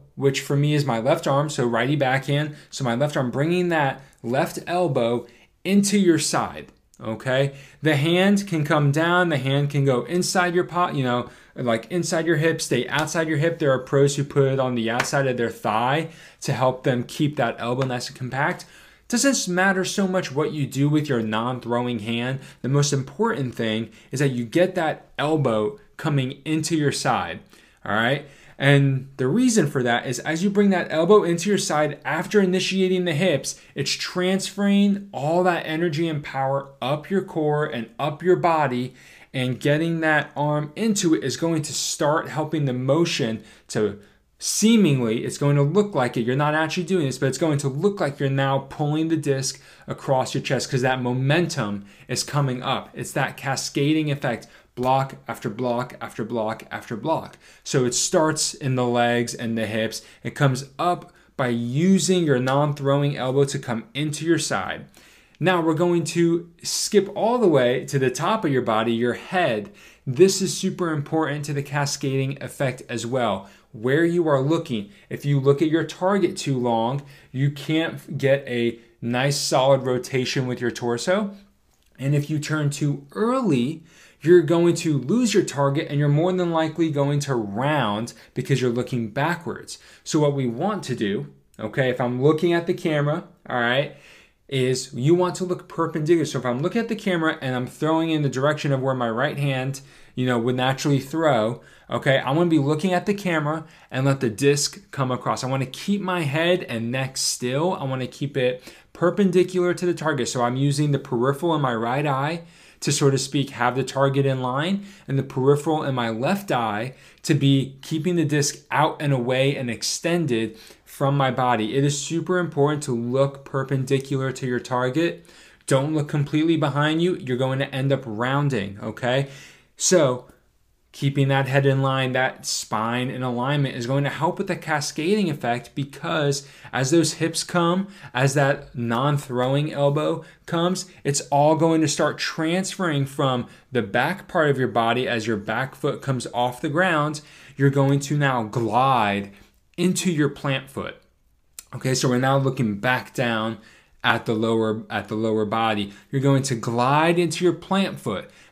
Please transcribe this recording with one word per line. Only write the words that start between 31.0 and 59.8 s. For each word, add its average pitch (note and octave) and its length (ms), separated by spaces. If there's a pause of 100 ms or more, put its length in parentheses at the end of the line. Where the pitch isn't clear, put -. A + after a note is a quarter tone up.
into E3+ 260
your G3 100
side D3+ 440
after G3 380
initiating F#3 640
the E3+ 80
hips, D3+ 480 (140)
it's C#3 160
transferring G3 1200
all D#3 300
that E3+ 240
energy D#3+ 400
and D3+ 160
power C3+ 480 (100)
up D3 280
your F#3+ 120
core D3+ 440
and A#2+ 340
up D3 240
your F3 140
body, C#3+ 580 (380)
and B2+ 260
getting D#3+ 400
that D#3 380
arm D3 400
into G3+ 360
it D#3+ 80
is B2+ 140
going E3 260
to C#3+ 120
start - 560
helping D3+ 340
the C3 100
motion C3 720 (240)
to G#2 320 (400)
seemingly, C#3+ 880
it's B2+ 120
going C#3+ 200
to C#3+ 40
look F#3+ 320
like B2 220
it. C3 60
You're A#2+ 140
not D3 180
actually D#3+ 300
doing F3 220
this, B2+ 120
but C#3 100
it's C3 100
going D#3 200
to C#3+ 100
look F3 320
like C#3+ 200
you're C#3 100
now C3+ 300 (100)
pulling D#3 400
the E3 80
disc C3+ 440 (260)
across C3 460
your C3+ 100
chest B2+ 280
'cause C3 100
that B2+ 200
momentum B2+ 840 (220)
is A#2+ 160
coming C3+ 400
up. A#2 300
It's A#2+ 200
that C#3+ 240
cascading D3 760
effect, C3+ 360 (280)
block C3 400 (120)
after A2+ 220
block B2 520
after A#2 220
block A2 460
after A2 280
block. G2+ 400 (260)
So C3 220
it B2 100
starts D#3 580
in C3+ 220
the D3+ 100
legs A#2+ 480
and A2+ 240
the A2+ 100
hips. A2 340 (200)